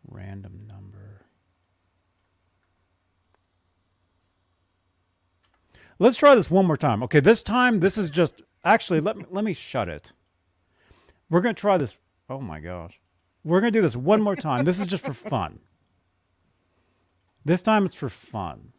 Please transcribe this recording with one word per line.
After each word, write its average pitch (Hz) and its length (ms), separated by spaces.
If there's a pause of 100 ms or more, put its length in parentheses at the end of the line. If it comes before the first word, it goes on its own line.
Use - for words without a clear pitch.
Random 98 580
number. 98 600 (4000)
Let's 240 180
try 285 180
this 208 160
one 190 160
more 156 100
time. 117 280
Okay, 147 160
this 208 220
time, 233 380
this 190 180
is 185 100
just, 156 340 (220)
actually, 180 360
let 202 160
me, 202 140
let 196 140
me 214 80
shut 110 360
it. 76 240 (1160)
We're 170 120
gonna 220 140
try 196 220
this. 139 220 (320)
Oh 135 100
my 80 200
gosh. 85 400 (440)
We're 170 160
gonna 226 120
do 220 100
this 123 140
one 190 260
more 202 140
time. 135 280
This 180 160
is 202 60
just 180 180
for 170 80
fun. 117 460 (1900)
This 180 180
time 214 220
it's - 100
for 135 140
fun. 85 720